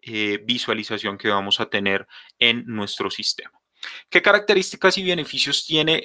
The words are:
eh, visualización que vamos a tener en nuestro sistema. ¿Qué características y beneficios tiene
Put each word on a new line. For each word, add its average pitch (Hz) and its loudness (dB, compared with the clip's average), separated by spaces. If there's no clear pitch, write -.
eh, 107 -2
visualización 110 -4
que 110 -2
vamos 98 2
a 113 -2
tener 98 0
en 120 2
nuestro 104 -4
sistema. - -8
¿Qué 180 6
características 196 4
y 190 -6
beneficios 147 -2
tiene 156 2